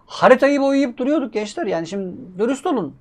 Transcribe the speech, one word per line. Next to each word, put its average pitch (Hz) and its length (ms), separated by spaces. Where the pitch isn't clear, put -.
haritayı 262 540
boyayıp 277 380
duruyorduk 269 340
gençler. 214 340
Yani 170 200
şimdi 185 520
dürüst 262 280
olun. 214 340